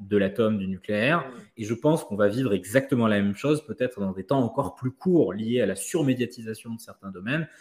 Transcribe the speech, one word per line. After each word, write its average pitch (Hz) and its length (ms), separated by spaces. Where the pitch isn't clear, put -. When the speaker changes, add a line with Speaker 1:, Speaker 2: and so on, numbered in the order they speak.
Speaker 1:
de 101 160
l'atome, 107 400
du 95 100
nucléaire. 107 520
Speaker 2:
Mmh. - 140
Speaker 1:
Et 110 60
je 113 100
pense 147 300
qu'on 104 120
va 104 120
vivre 113 260
exactement 120 520
la 104 140
même 101 160
chose, 147 300
peut-être 117 340
dans 95 120
des 92 120
temps 135 160
encore 110 360
plus 123 160
courts, 143 420
liés 113 260
à 107 60
la 95 100
surmédiatisation 120 960
de 113 80
certains 98 300
domaines, 120 360